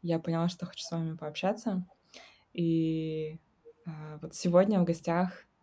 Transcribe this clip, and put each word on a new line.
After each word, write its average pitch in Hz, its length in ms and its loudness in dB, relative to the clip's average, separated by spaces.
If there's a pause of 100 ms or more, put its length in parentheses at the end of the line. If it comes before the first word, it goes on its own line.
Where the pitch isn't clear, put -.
я 170 180 0
поняла, 165 280 0
что 180 180 -6
хочу - 180 -12
с - 80 -10
вами 160 240 -4
пообщаться. 185 680 -2 (680)
И, 160 880 0 (460)
а, 156 360 -12
вот 165 120 -12
сегодня 185 460 6
в 175 40 6
гостях 170 640 0 (160)